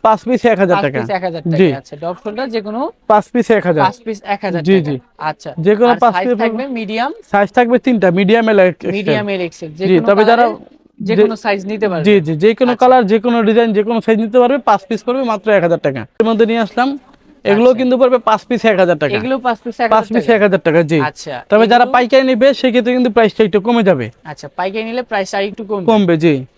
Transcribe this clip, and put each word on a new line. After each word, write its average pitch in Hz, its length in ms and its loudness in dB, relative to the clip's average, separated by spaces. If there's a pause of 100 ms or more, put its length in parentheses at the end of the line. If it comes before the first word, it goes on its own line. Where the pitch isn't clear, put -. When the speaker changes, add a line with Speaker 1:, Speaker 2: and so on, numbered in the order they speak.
Speaker 1:
পাঁচ 220 220 2
পিস 247 220 -2
এক 226 140 2
হাজার 180 160 2
Speaker 2:
পাঁচ 190 100 -2
Speaker 1:
টাকা। 135 140 -4
Speaker 2:
পিস 117 100 -8
এক 185 140 -6
হাজার 165 180 -8
Speaker 1:
জি। 165 260 2
Speaker 2:
টাকা। 139 100 -2
আচ্ছা, - 180 -16
ড্রপ 170 280 -10
শোল্ডার 226 260 -8
যে 226 120 -6
কোনো 220 300 -8 (160)
Speaker 1:
পাঁচ - 240 -2
পিস 240 200 -2
এক 208 140 0
হাজার। 160 180 0
Speaker 2:
পাঁচ 190 200 -2
পিস 214 200 -10
এক 202 200 -8
হাজার 175 200 -4
Speaker 1:
জি, 190 120 2
Speaker 2:
টাকা। 151 160 0
Speaker 1:
জি। 131 80 -6 (180)
Speaker 2:
আচ্ছা। 156 320 -8 (100)
Speaker 1:
যে 185 160 2
কোনো 240 140 2
Speaker 2:
আর 240 100 0
Speaker 1:
পাঁচ 233 160 2
Speaker 2:
সাইজ 185 120 -2
Speaker 1:
পিস 247 100 0
Speaker 2:
থাকবে 226 300 -4
মিডিয়াম? 226 440 -6 (200)
Speaker 1:
সাইজ 202 200 0
থাকবে 247 280 2
তিনটা, 214 320 0
মিডিয়াম, 208 380 2
এল 208 100 4
এক্সেল। 180 320 0
Speaker 2:
মিডিয়াম, 202 380 -4
এল 190 120 -4
এক্সেল। 165 280 -10
যে 170 180 -6
Speaker 1:
জি, 185 80 4
Speaker 2:
কোনো 175 120 2
Speaker 1:
তবে 202 160 4
যারা 233 200 4
Speaker 2:
কালারে, - 600 -8
যে 185 100 0
Speaker 1:
যে 196 60 2
Speaker 2:
কোনো 214 140 2
সাইজ 202 300 -4
নিতে 208 240 -4
পারবে। 165 140 -4
Speaker 1:
জি, 208 180 4
জি, 160 140 -4
যে 202 200 2
কোনো 247 160 0
Speaker 2:
আচ্ছা। 247 140 2
Speaker 1:
কালার, 254 220 6
যে 220 120 0
কোনো 233 240 0
ডিজাইন, 226 300 2
যে 208 100 0
কোনো 226 180 -2
সাইজ 226 180 0
নিতে 226 200 0
পারবে। 247 180 2
পাঁচ - 300 0
পিস 226 160 -4
পড়বে 262 200 -4
মাত্র 214 280 -4
এক 190 120 4
হাজার 170 160 0
টাকা। 135 220 -4 (180)
এর 214 60 0
মধ্যে 226 200 2
নিয়ে 226 140 -2
আসলাম। 240 300 -2 (540)
এগুলো 214 260 2
Speaker 2:
আচ্ছা। 240 100 0
Speaker 1:
কিন্তু 254 180 0
পড়বে 254 200 2
পাঁচ 220 280 0
পিস 240 200 -4
এক 208 140 2
হাজার 175 180 2
টাকা। 147 180 -2
Speaker 2:
এগুলো 247 220 -4
পাঁচ 240 260 -4
পিস 233 120 -12 (140)
Speaker 1:
পাঁচ 214 180 2
পিস 220 80 -6
Speaker 2:
এক 214 80 0
হাজার - 0 -
টাকা। 226 120 2
Speaker 1:
এক 202 60 2
হাজার 196 220 2
টাকা, 165 180 2
জি। 156 180 0
Speaker 2:
আচ্ছা, 147 500 -8
Speaker 1:
তবে 208 180 4
যারা 240 160 4
Speaker 2:
এগুলো 254 100 -2
Speaker 1:
পাইকারি 254 300 2
নেবে, 262 300 2
সেক্ষেত্রে 247 400 0
কিন্তু 247 160 2
প্রাইসটা 220 340 2
একটু 208 180 0
কমে 233 220 0
যাবে। 156 220 2 (180)
Speaker 2:
আচ্ছা, 151 320 -16
পাইকারি 196 280 -6
নিলে 233 200 -8
প্রাইস 202 320 -6
আর 196 80 -2
একটু 208 200 -8
কমবে। 196 220 -6
Speaker 1:
কমবে, 196 320 2
জি। 156 180 2 (220)